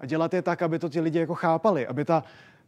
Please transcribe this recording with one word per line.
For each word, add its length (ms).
a 60
dělat 280
je 80
tak, 200
aby 160
to 100
ti 120
lidi 180
jako 160
chápali, 520
aby 180
ta 200